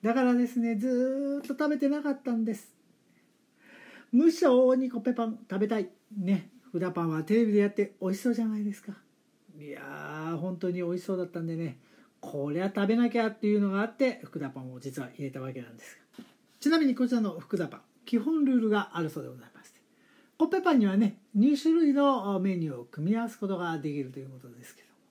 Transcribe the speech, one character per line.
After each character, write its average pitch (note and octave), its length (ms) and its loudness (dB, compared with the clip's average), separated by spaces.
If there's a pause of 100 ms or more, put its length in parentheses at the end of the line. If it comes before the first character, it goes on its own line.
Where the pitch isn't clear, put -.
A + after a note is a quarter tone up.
だ A3 120 0
か C4 100 2
ら B3 120 4
で B3 120 2
す B3 120 -4
ね、 A#3 160 0
ず G#3 120 -2
ー C4+ 520 0
っ - 20 -10
と - 80 -16
食 D4 200 -2
べ D4 80 0
て C#4 120 2
な D4 120 -2
か C#4+ 100 -2
っ C4+ 100 -4
た B3 100 -4
ん A3+ 140 0
で A3+ 80 -2
す。 - 200 -14 (1400)
無 D#4+ 200 6
性 C4 440 6
に C4 140 -2
コ B3 100 -6
ッ - 20 -10
ペ B3 120 -2
パ A#3 120 -2
ン A3 140 -6 (100)
食 G3 100 -4
べ G#3 80 0
た A3 120 0
い。 F3+ 100 -4 (260)
ね、 F#3+ 340 -2 (200)
福 F3 100 -6
田 F3+ 120 -4
パ E3+ 140 -4
ン D#3+ 40 -2
は D#3 140 -4
テ G#3 120 0
レ A#3 120 4
ビ G#3 60 0
で G#3 60 6
や G3+ 80 4
っ G3+ 60 -4
て G3+ 260 -2
美 F#3+ 100 -4
味 G3 80 -2
し - 40 -12
そ B3 80 0
う A#3+ 40 0
じ A#3 80 -2
ゃ A3+ 40 0
な G#3+ 120 -2
い G#3 60 -4
で G#3 100 -2
す - 80 -14
か。 G3 120 -14 (680)
い D3 100 -16
や C#3+ 120 -14
ー、 D3+ 560 -8
本 F3+ 200 -6
当 F#3 120 -2
に F3 60 -2
美 F3+ 80 -4
味 F3 160 -2
し - 40 -14
そ F#3+ 120 -2
う - 20 -4
だ F3+ 60 -2
っ F3 40 -6
た E3+ 140 -10
ん E3 60 -4
で D#3+ 100 -4
ね、 D#3+ 220 -6 (420)
こ C#3+ 300 -6
り E3 100 -2
ゃ G3 60 0
食 G3+ 200 0
べ A3 80 4
な A#3+ 140 4
き A#3 100 0
ゃ A3+ 80 2
っ A3 100 -4
て G#3+ 100 -2
い G#3 100 4
う - 20 4
の G3+ 120 2
が G3 100 -2
あ A3 40 0
っ A#3 100 -10
て、 B3+ 280 0
福 - 160 -12
田 C#3 100 -6
パ C3 120 -14
ン B2+ 100 -12
を B2+ 80 -16
実 C3+ 220 -10
は B2 140 -10
入 C#3+ 100 -8
れ C3 60 -8
た C3 100 -12
わ C3 100 -10
け C3 100 -12
な A#2 80 -16
ん A#2 60 -20
で - 80 -20
す - 140 -20 (200)
が。 - 60 -20 (420)
ち C#4+ 60 4
な E4 80 4
み D4 80 4
に B3 80 2
こ B3 120 0
ち B3 60 0
ら A#3 80 2
の F3 180 -2
福 - 180 -6
田 E3 100 -2
パ - 100 -14
ン、 - 40 -20 (240)
基 A#3+ 120 0
本 D4+ 260 2
ル C4+ 100 4
ー B3 80 6
ル A3 80 2
が G#3 240 0
あ E3+ 80 -4
る D#3 100 -4
そ - 80 -10
う C3 40 -10
で B2+ 60 -12
ご B2+ 60 -16
ざ B2 100 -20
い - 80 -20
ま - 100 -20
し - 80 -20
て、 - 80 -20 (580)
コ D#4+ 80 4
ッ - 20 -4
ペ F#4+ 140 0
パ F4+ 100 4
ン C4+ 80 6
に G3+ 80 6
は G3 100 2
ね、 G#3 220 2 (160)
二 C#4 220 6
種 D#4+ 180 4
類 D4+ 180 4
の A#3+ 460 2
メ F#3+ 180 0
ニ D#3+ 140 -4
ュ B2+ 40 -8
ー A#2+ 60 -12
を A#2+ 40 -16
組 D#3 260 -4
み A3+ 60 2
合 A#3 40 -2
わ A#3 80 -4
す - 80 -16
こ G3+ 100 -6
と F#3+ 100 -2
が E3+ 200 -4
で D3 140 -6
き C#3+ 120 -4
る B2+ 80 -10
と C3+ 80 -12
い C3+ 40 -12
う C3+ 60 -14
こ C3 100 -18
と B2+ 100 -20
で A#2+ 140 -20
す - 120 -20
け - 60 -20
ど - 60 -20
も。 - 60 -20 (180)